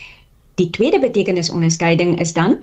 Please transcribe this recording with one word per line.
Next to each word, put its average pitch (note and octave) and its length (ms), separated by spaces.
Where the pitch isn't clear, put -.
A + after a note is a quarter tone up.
Die F3+ 100
tweede C#4+ 300
betekenisonderscheiding E3+ 1200
is E3 140
dan F3 280